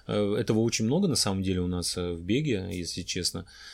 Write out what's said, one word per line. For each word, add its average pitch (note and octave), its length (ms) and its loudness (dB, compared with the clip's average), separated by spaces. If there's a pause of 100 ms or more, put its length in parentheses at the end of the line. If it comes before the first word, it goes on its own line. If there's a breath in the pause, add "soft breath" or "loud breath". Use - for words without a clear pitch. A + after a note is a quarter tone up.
Э, G#2 300 2
этого A2 220 4
очень A2+ 260 2
много F3 220 2
на B2 80 2
самом F#2+ 280 0
деле F#2 160 2
у F2+ 80 0
нас, F2+ 300 -2
э, F2 160 -2
в E2+ 80 -8
беге, G#2 500 0
если F2+ 300 -6
честно. F2+ 440 -4 (280 loud breath)